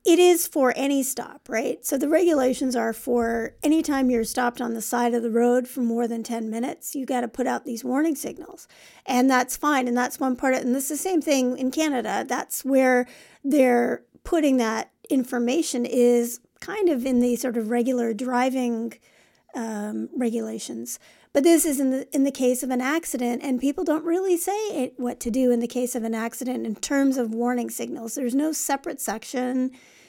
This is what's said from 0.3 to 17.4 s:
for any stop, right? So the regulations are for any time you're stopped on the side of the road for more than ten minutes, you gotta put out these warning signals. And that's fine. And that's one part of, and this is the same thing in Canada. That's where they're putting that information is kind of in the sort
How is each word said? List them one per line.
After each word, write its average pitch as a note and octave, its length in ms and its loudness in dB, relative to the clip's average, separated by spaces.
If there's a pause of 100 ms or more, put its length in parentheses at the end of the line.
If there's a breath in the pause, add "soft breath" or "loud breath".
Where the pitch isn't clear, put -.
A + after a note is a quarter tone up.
for C4 280 2
any C#4 280 0
stop, - 440 -10
right? - 380 -4
So C#4+ 120 -2
the C#4+ 120 0
regulations C#4+ 640 2
are A3+ 160 -2
for A#3 720 -2
any D#4 180 4
time C4+ 280 0
you're A#3 160 2
stopped A#3+ 340 -2
on A#3+ 140 -4
the A3+ 80 -6
side A#3+ 320 0
of A#3 100 0
the A#3+ 60 0
road A#3+ 380 2
for B3+ 140 -6
more A#3 260 0
than A3+ 160 -6
ten A3+ 260 -6
minutes, A#3 460 -6
you C4+ 100 -6
gotta B3 220 -2
put B3+ 200 -4
out B3 180 -4
these A#3 180 -8
warning C#4 320 0
signals. - 520 -14 (380 loud breath)
And B3+ 240 4
that's B3+ 260 2
fine. C#4 320 0
And A#3+ 80 0
that's - 240 -2
one C4 160 0
part C4 200 0
of, C4 60 -2
and B3 140 0
this C4+ 160 -4
is D4 60 -6
the - 120 -6
same F4 120 2
thing B3+ 360 2
in C4 140 -2
Canada. B3 560 -2
That's - 380 -6
where C4 420 4 (360 loud breath)
they're B3 600 2 (200)
putting D4+ 340 2
that A3+ 340 -2 (180)
information B3 760 0
is A#3+ 540 2 (200)
kind G4 300 0
of B3 160 0
in B3+ 140 2
the B3 160 4
sort A#3 220 -2